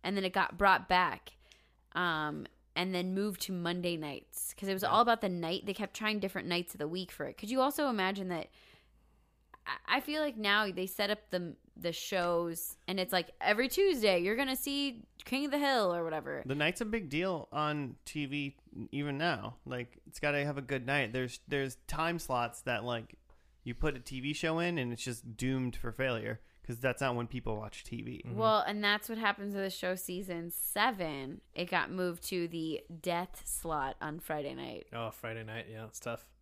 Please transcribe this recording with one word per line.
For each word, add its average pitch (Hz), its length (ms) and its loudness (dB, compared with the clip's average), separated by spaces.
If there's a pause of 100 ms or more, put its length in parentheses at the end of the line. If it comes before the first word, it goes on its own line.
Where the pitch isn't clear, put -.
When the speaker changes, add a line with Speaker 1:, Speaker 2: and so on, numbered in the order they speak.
Speaker 1:
and 196 140 2
then 190 80 2
it 185 80 0
got 190 240 4
brought 190 320 8
back. 180 440 4 (600)
Um, 156 540 0 (300)
and 185 160 0
then 185 220 0
moved 196 280 0
to 190 100 -4
Monday 175 420 0
nights - 580 -8
'cause - 140 -6
it 196 60 2
was 190 100 -2
Speaker 2:
Yeah. - 60 4
Speaker 1:
all 208 120 8
about 226 200 6
the 196 80 2
night. 170 360 -2
They 202 80 -2
kept 196 220 -6
trying 214 240 0
different 190 300 -2
nights 175 240 0
of 196 60 -14
the 151 100 -2
week 180 200 -4
for - 160 -6
it. 127 120 -10
Could 208 120 -8
you 262 120 4
also 285 260 4
imagine 196 400 0
that? 175 220 -4 (1160)
I, - 320 0
I - 40 4
feel 294 200 -2
like 285 160 0
now 208 340 4
they 185 140 -2
set 202 240 0
up 208 220 -2
the, 175 240 -2 (200)
the 170 160 -4
shows, 170 840 0 (100)
and 190 120 -2
it's 185 140 0
like, 180 180 2 (100)
every 214 260 4
Tuesday 254 520 6
you're 190 160 2
gonna 262 200 0
see 277 480 -2 (200)
King 277 220 0
of 277 60 0
the 285 80 2
Hill 247 360 4
or 170 80 0
whatever. 151 420 -2
Speaker 3:
The 135 100 -2
night's 151 260 2
a 226 40 0
big 214 240 -2
deal 165 420 0
on 151 440 0 (100)
T 151 200 -4
V 139 320 -4 (340)
even 143 260 -2
now. 156 380 0 (100)
Like, 123 420 -8
it's - 120 -14
gotta 143 260 2
have 143 120 -2
a 143 40 -6
good 131 240 -2
night. 131 280 0
There's, 127 340 -2
there's 135 300 0 (100)
time 165 320 0
slots 120 440 0
that, 117 200 0
like, 117 320 -4 (480)
you 120 100 -6
put 147 220 2
a 127 40 -8
T 131 200 -8
V 143 140 -2
show 160 260 0
in 175 180 2
and 123 160 0
it's 117 100 -8
just 117 340 -8
doomed 127 380 0
for 117 160 -4
failure. 113 500 -2 (260)
'Cause 117 120 -6
that's 127 200 0
not 127 160 2
when 120 120 -2
people 113 300 -4
watch 107 260 -10
T - 180 -8
V. - 240 -8
Speaker 2:
Mm-hmm. 120 120 -4
Speaker 1:
Well, 220 280 6
and 208 180 -2
that's 208 240 2
what 226 120 -6
happens 202 340 0
to 196 60 -2
the 196 100 0
show 185 240 -2
season 180 560 -6
seven. 170 920 -2 (120)
It 180 160 -2
got 175 220 0
moved 180 380 -2
to 175 180 -2
the 160 340 -4 (200)
death 175 440 -4
slot 147 560 -2
on 156 180 -6
Friday 147 360 -4
night. 127 360 -10
Speaker 2:
Oh, 113 200 -4
Friday 113 320 -8
night. 110 260 -8
Yeah, 110 160 -10
it's - 140 -14
tough. - 280 -8 (140)